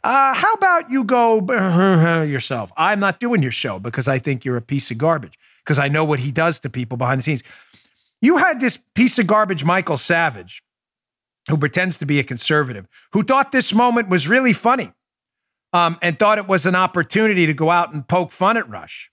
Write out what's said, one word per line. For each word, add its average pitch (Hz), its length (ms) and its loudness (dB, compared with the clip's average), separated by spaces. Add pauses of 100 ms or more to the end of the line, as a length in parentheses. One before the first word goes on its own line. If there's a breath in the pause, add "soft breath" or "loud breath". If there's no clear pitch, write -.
Uh, 269 280 2
how 403 200 0
about 349 400 0
you 269 100 0
go 226 380 2
<laughs> 180 840 2
yourself?" 127 540 -4
I'm 196 240 0
not 196 180 -2
doing 240 240 0
your 127 80 -2
show 104 300 -6
because 117 260 -6
I 135 140 0
think 135 240 -6
you're 127 120 -4
a 117 60 -6
piece 139 300 -6
of 113 60 -8
garbage, 151 380 -2 (280 soft breath)
'cause 151 120 0
I 139 120 0
know 156 160 0
what 147 160 0
he 139 100 -6
does 160 300 0
to 131 100 -10
people 123 260 -8
behind 127 220 -2
the 123 60 -6
scenes. 147 180 -4 (800 loud breath)
You 311 140 4
had 285 240 2
this 254 180 -2 (160)
piece 247 240 2
of 214 80 2
garbage, 196 380 0
Michael 175 340 0
Savage, 160 640 -2 (880)
who 151 100 0
pretends 175 400 -2
to 151 80 -8
be 143 140 0
a 127 40 -2
conservative, 123 640 -4 (260 soft breath)
who 208 120 0
thought 269 260 0
this 254 220 0
moment 233 360 2
was 165 200 0
really 247 240 2
funny, 226 400 0 (800)
um, 170 280 0
and 175 160 -2
thought 214 220 2
it 196 80 -8
was 185 180 0
an 180 120 2
opportunity 185 680 0
to 156 100 0
go 156 160 0
out 175 220 2
and 147 140 -10
poke 180 240 0
fun 208 260 0
at 190 140 -6
Rush. - 420 -18